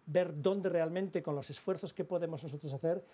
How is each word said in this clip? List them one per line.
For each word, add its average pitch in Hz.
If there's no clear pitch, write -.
Ver 165
dónde 190
realmente, 175
con 151
los 143
esfuerzos 180
que -
podemos 165
nosotros 147
hacer, 165